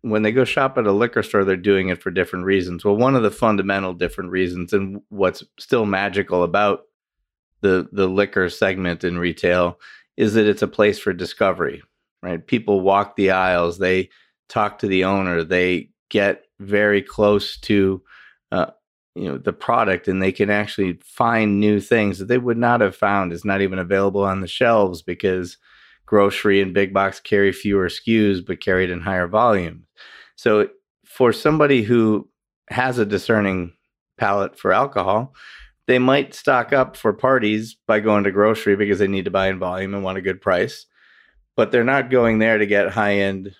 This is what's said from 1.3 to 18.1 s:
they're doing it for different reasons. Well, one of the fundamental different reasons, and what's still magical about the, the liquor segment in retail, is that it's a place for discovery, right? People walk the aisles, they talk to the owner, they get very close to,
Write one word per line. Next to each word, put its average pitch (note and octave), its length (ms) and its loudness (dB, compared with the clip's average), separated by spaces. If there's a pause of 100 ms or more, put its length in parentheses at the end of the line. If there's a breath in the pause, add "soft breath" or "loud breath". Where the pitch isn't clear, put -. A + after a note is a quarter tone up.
they're F#2+ 120 0
doing F#2+ 320 2
it F2+ 120 -4
for F#2 120 -8
different F2+ 320 -4
reasons. F#2 400 -2
Well, G#2 120 2
one B2+ 200 2
of A#2 80 2
the G#2 80 0
fundamental G2 640 -2
different F2 360 -6
reasons, F2+ 420 -4
and G2 360 -4
what's G2 340 -2 (160)
still A#2 280 -2
magical F#2+ 580 -2
about G2 380 0 (800)
the, F#2 280 2
the G2 160 -2
liquor F#2+ 420 0
segment F2+ 540 -2
in F2 160 -2
retail, F2 600 0 (360 loud breath)
is G#2+ 180 0
that G#2+ 120 4
it's G#2 160 0
a G2 60 -2
place G#2 320 0
for G2 120 -4
discovery, F2 720 -4 (400)
right? E2+ 240 -10
People G#2+ 340 0
walk G2 360 0
the F#2+ 160 2
aisles, F2+ 460 0
they F#2 300 -2 (400 soft breath)
talk G#2 300 -4
to - 80 -4
the F#2 160 2
owner, F#2 400 -2
they F2+ 480 -2 (200)
get G2+ 340 0 (160)
very G2+ 420 2
close G#2 560 0
to, F#2+ 420 0 (520 loud breath)